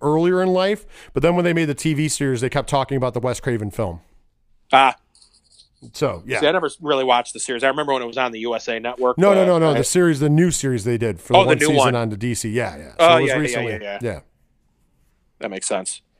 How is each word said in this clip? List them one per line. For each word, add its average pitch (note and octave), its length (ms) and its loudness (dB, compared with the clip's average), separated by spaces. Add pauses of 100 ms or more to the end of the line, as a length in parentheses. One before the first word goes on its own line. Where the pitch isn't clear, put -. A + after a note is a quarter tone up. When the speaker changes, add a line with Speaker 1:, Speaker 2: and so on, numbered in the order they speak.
Speaker 1:
earlier E3+ 400 2
in F#3 80 2
life, F#3+ 340 0 (300)
but - 80 0
then E3+ 140 4
when F3 80 2
they F3 100 2
made E3 100 2
the D3 100 -2
T D#3 200 -2
V D3+ 140 0
series, C3 340 -2
they B2+ 80 -2
kept - 180 -4
talking C#3 300 -2
about B2 160 -2
the B2 60 -4
Wes B2 200 -4
Craven G#2+ 300 -4
film. F2+ 300 -6 (720)
Speaker 2:
Ah. C3 220 6 (1000)
Speaker 1:
So, F#2+ 340 -4
yeah. A#2 140 -4
Speaker 2:
See, D3+ 60 2
I D#3 60 2
never E3+ 140 -2
s-, - 160 -8
really C#3+ 220 0
watched B2 280 2
the A2+ 80 -14
series. B2 240 -6
I C3+ 40 4
remember C#3+ 260 -2
when B2+ 80 -4
it A#2+ 40 -8
was A#2 120 -8
on B2+ 140 -2
the A2 80 -10
U A#2 140 -4
S A2+ 140 -6
A A2+ 100 -4
Network, B2 380 -2
Speaker 1:
No, G3 160 4
no, F#3+ 100 4
Speaker 2:
but F#3 40 4
Speaker 1:
no, F3 120 4
no. D#3+ 120 2
Speaker 2:
I C3 80 0
Speaker 1:
The B2+ 60 0
series, E3+ 360 2
the D3 80 2
new E3 220 4
series B2+ 340 -4
they A#2 140 0
did G#2 220 -2
for - 120 -6
the E3+ 60 8
Speaker 2:
Oh, G3 40 6
the F3+ 60 4
Speaker 1:
one D3 100 2
Speaker 2:
new D3 80 0
Speaker 1:
season D3 100 2
Speaker 2:
one. B2 180 4
Speaker 1:
on A#2 160 -2
the G#2 80 -8
D A#2 160 -4
C. G#2+ 160 -6
Yeah, A2+ 260 -4
yeah. - 140 -20
So - 80 -20
Speaker 2:
Oh, E3 200 6
Speaker 1:
it - 40 2
was - 80 0
Speaker 2:
yeah, C3 60 0
yeah, - 40 -2
Speaker 1:
recently. A#2 320 -4
Speaker 2:
yeah, G#2+ 80 -8
yeah. G2+ 220 -10
Speaker 1:
Yeah. G2 180 -8 (1160)
Speaker 2:
That G#2 120 -10
makes G2 160 -10
sense. F#2+ 360 -6 (180)